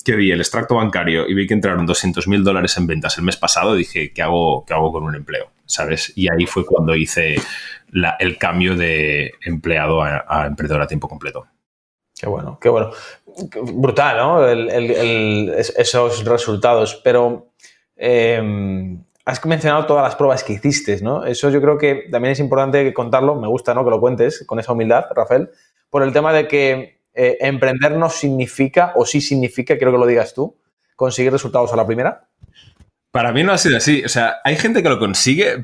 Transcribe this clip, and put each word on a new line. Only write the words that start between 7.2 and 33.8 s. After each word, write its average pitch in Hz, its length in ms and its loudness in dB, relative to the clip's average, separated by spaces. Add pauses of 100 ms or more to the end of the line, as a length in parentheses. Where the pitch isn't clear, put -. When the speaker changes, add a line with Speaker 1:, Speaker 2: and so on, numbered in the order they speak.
Speaker 1:
la, 87 280 -2
el 90 180 -2
cambio 90 380 0
de 78 560 -2 (140)
empleado 80 580 -2
a, 73 240 -4
a 76 200 -2
emprendedor 73 360 -4
a 71 40 -4
tiempo 73 200 -6
completo. - 400 -12 (720)
Speaker 2:
Qué - 80 -8
bueno, - 320 -8
qué 123 100 2
bueno. 110 220 2 (840)
Brutal, 131 420 2
¿no? 143 300 2
El, 117 240 0
el, 120 180 0
el, 110 640 0
es-, - 220 -2
esos 120 480 0
resultados. 117 800 2
Pero, 120 480 2 (440)
em, 104 1080 0 (200)
has 135 220 -6
mencionado 156 400 0
todas 147 180 2
las 123 120 -2
pruebas 139 280 2
que 107 100 -6
hiciste, 104 500 -2
¿no? 131 220 -4
Eso 131 260 -2
yo 139 100 2
creo 147 160 2
que 143 320 0
también 135 220 0
es 135 80 -2
importante 135 520 2
contarlo. 131 440 2
Me 113 120 -6
gusta, 120 280 0
¿no? 127 80 0
Que 120 80 2
lo 110 80 2
cuentes 120 480 0
con 113 120 -6
esa 117 120 -6
humildad, 113 340 2 (100)
Rafael, 123 340 0 (420)
por 143 100 2
el 135 100 2
tema 151 220 2
de 151 140 2
que, 135 540 0 (120)
eh, 123 280 2
emprender 135 500 0
no 160 180 0
significa, 139 840 0
o 120 100 4
sí 143 160 0
significa, 131 560 0
quiero 127 140 2
que 123 80 4
lo 120 80 4
digas 117 260 2
tú, - 240 -6 (380)
conseguir 127 360 0
resultados 123 400 0
a 117 40 -2
la 110 100 2
primera. 120 420 -4 (800)
Speaker 1:
Para 120 220 0
mí 131 100 2
no 190 100 4
ha 185 60 4
sido 139 200 4
así. 147 280 2